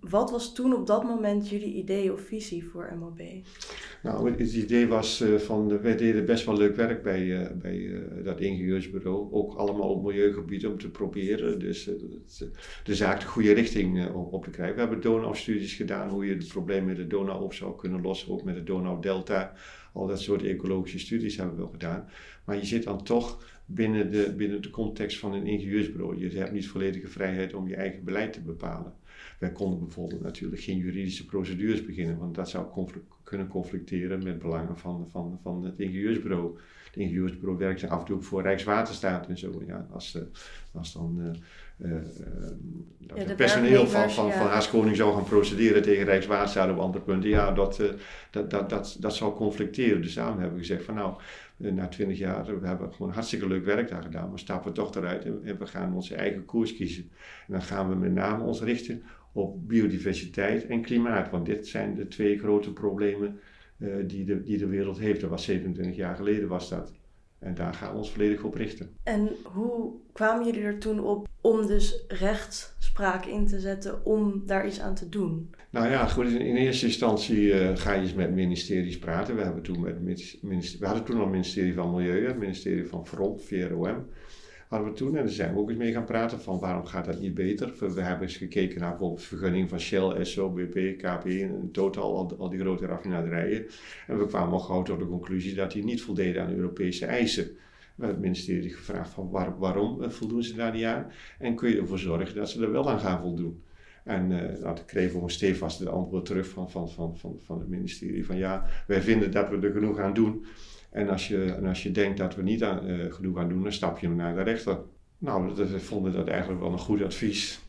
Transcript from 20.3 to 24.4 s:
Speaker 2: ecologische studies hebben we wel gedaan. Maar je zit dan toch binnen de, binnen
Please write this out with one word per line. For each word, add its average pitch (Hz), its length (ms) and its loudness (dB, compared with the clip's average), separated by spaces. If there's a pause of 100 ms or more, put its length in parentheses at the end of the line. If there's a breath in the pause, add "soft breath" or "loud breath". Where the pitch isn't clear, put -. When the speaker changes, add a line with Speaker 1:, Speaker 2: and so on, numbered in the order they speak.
Speaker 2:
ecologische 92 560 -2
studies 113 380 -2
hebben 90 180 -4
we 85 80 -6
wel - 80 -8
gedaan. 87 380 -6 (360 loud breath)
Maar 101 120 -2
je 101 100 -4
zit 113 180 0
dan 98 180 -4
toch - 500 0 (140)
binnen 107 440 2
de, 101 260 4
binnen 101 260 -2